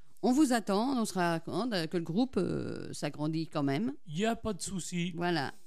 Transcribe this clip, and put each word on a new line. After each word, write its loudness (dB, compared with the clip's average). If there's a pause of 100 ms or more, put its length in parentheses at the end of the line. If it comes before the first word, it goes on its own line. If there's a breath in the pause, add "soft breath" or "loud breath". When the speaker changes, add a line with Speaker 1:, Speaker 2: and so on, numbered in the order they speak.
(220)
Speaker 1:
on 6
vous 6
attend, 2
on 2
sera 2
content -2 (200)
que -4
le 0
groupe, 0
euh, -2
s'agrandit -2
quand 0
même. 2 (140)
Speaker 2:
Il -4
y 2
a 2
pas -4
de -6
souci. -4
Speaker 1:
Voilà. 0 (140)